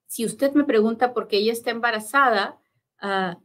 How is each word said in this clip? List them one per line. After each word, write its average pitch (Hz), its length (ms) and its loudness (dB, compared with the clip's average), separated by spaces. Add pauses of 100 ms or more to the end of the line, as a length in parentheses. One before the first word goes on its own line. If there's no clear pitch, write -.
Si 233 180 -6
usted 277 280 -2
me 294 100 4
pregunta 226 500 2
por 214 140 -6
qué 214 80 0
ella 214 160 2
está 233 180 -6
embarazada, 226 880 0 (380)
ah, 190 460 -4